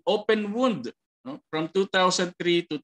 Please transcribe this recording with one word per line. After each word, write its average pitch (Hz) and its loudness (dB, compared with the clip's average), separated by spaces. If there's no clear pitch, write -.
open 208 0
wound, 233 -2
no? 269 -12
From 156 -2
two 190 0
thousand 185 2
three 175 2
to 151 -4